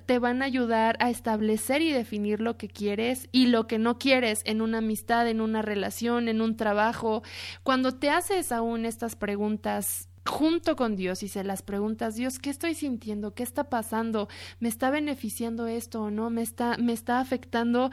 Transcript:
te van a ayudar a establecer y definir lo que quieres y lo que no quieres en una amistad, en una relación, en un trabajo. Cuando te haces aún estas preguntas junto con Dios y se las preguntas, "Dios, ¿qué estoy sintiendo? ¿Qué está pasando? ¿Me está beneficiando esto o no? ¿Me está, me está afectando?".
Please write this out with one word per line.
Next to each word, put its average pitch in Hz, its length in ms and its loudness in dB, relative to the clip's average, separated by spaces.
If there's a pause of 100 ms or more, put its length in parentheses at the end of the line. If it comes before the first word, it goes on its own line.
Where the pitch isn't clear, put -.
te 247 140 4
van 247 240 2
a - 20 0
ayudar 226 560 2
a 247 80 4
establecer 220 720 2
y 330 100 2
definir 214 520 -2
lo 233 160 -2
que 208 100 -10
quieres 214 640 -2
y 254 140 6
lo 226 200 6
que 226 120 -2
no 233 200 2
quieres 247 460 2
en 220 160 0
una 226 180 0
amistad, 226 480 0
en 226 140 0
una 220 220 0
relación, 214 680 0
en 220 140 2
un 226 160 0
trabajo. 220 640 2 (400)
Cuando 262 320 2
te 285 160 0
haces 349 420 2
aún 233 320 0
estas 226 320 -6
preguntas 208 920 -2 (160)
junto 320 480 2
con 220 220 0
Dios 185 260 -2
y 202 60 -6
se 196 160 -4
las 196 160 -4
preguntas, 214 540 -2
"Dios, 254 240 -4
¿qué - 100 -8
estoy 311 260 -2
sintiendo? 214 600 -4
¿Qué - 80 -6
está 277 220 -2
pasando? 220 600 -2 (320)
¿Me 233 120 0
está 254 180 0
beneficiando 233 800 -2
esto 226 380 -4
o 208 60 -4
no? 220 200 -2
¿Me 233 100 0
está, 240 380 -2
me 233 160 2
está 240 260 0
afectando?". 247 720 0